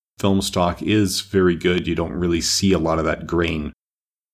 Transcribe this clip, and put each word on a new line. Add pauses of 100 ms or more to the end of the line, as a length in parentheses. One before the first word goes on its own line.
(180)
film
stock
is
very
good.
You
don't
really
see
a
lot
of
that
grain (600)